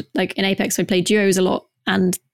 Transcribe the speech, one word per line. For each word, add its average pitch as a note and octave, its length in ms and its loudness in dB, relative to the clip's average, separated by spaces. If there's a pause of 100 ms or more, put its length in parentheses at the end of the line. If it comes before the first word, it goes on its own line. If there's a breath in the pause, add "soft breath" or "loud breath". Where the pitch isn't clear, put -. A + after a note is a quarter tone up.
(160)
like, F#3 220 -2
in G3 80 -2
Apex, - 340 -2
I F#3 40 0
play F3+ 180 0
duos G3 360 2
a F#3 40 2
lot, - 240 -2 (200)
and F#3 320 0 (160)